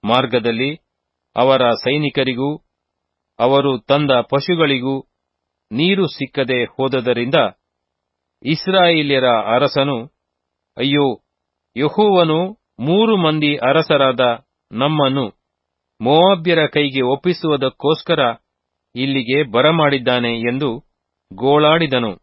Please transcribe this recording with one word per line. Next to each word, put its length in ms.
ಮಾರ್ಗದಲ್ಲಿ 680
ಅವರ 340
ಸೈನಿಕರಿಗೂ 840
ಅವರು 400
ತಂದ 320
ಪಶುಗಳಿಗೂ 960
ನೀರು 340
ಸಿಕ್ಕದೆ 580
ಹೋದದರಿಂದ 680
ಇಸ್ರಾಯೇಲ್ಯರ 840
ಅರಸನು, 800
"ಅಯ್ಯೋ, 460
ಯೆಹೋವನು 840
ಮೂರು 360
ಮಂದಿ 400
ಅರಸರಾದ 880
ನಮ್ಮನ್ನು 540
ಮೋವಾಬ್ಯರ 680
ಕೈಗೆ 360
ಒಪ್ಪಿಸುವುದಕ್ಕೋಸ್ಕರ 1160
ಇಲ್ಲಿಗೆ 480
ಬರಮಾಡಿದ್ದಾನೆ" 960
ಎಂದು 460
ಗೋಳಾಡಿದನು. 880